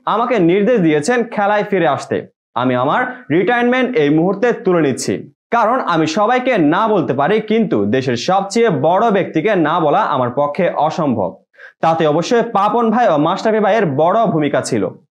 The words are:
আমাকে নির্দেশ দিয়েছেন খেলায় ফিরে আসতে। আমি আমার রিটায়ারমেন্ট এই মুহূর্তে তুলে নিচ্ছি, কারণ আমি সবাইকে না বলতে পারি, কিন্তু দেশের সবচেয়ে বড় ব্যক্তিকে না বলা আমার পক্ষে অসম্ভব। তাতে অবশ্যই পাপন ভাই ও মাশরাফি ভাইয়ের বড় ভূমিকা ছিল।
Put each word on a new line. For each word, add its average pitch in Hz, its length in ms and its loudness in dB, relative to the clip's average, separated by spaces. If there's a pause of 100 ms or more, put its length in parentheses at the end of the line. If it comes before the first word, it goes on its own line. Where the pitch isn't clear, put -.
আমাকে 226 340 0
নির্দেশ 196 420 2
দিয়েছেন 160 420 0
খেলায় 208 400 0
ফিরে 185 240 0
আসতে। 131 400 -2 (260)
আমি 127 220 0
আমার 175 560 -2
রিটায়ারমেন্ট 240 680 0
এই 147 120 2
মুহূর্তে 190 440 2
তুলে 175 280 0
নিচ্ছি, 120 500 -2 (200)
কারণ 233 280 2
আমি 160 280 0
সবাইকে 247 500 0
না 175 300 2
বলতে 165 260 0
পারি, 165 280 2
কিন্তু 214 440 0
দেশের 123 300 0
সবচেয়ে 196 540 0
বড় 180 420 2
ব্যক্তিকে 196 440 0
না 165 240 0
বলা 160 220 2
আমার 127 340 -2
পক্ষে 147 340 -2
অসম্ভব। 139 760 -2 (380)
তাতে 160 260 2
অবশ্যই 170 340 0
পাপন 220 500 0
ভাই 233 180 2
ও 156 80 2
মাশরাফি 190 420 -2
ভাইয়ের 208 260 2
বড় 170 400 0
ভূমিকা 151 360 -2
ছিল। 104 280 -2 (260)